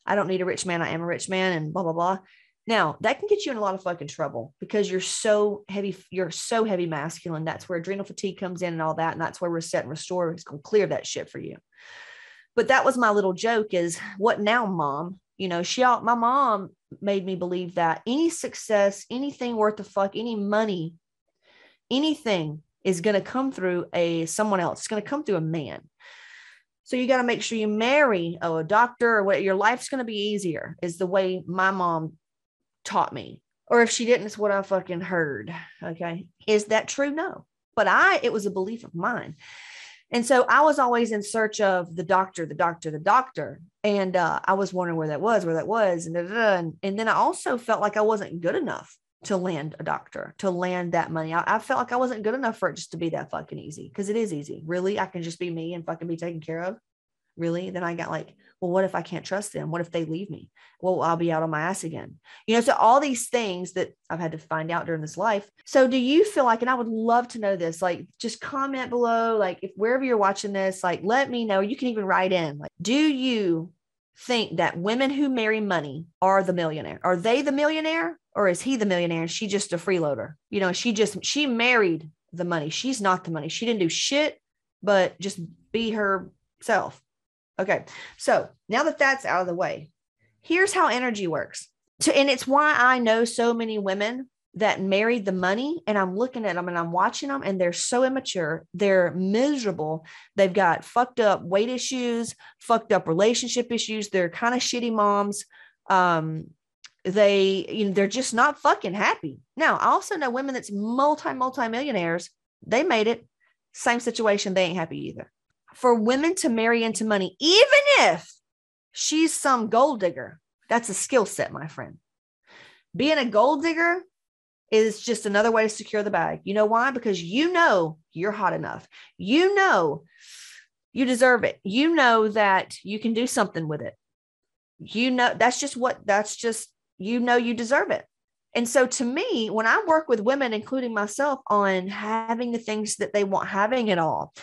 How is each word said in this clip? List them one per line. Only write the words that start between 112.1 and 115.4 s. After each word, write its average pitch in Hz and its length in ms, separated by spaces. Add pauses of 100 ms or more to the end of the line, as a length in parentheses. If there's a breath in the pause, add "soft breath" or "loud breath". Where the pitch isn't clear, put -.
They 233 180
made 226 240
it. 226 180 (480)
Same 240 260
situation. 202 540
They 185 120
ain't 175 120
happy 147 300
either. - 240 (420)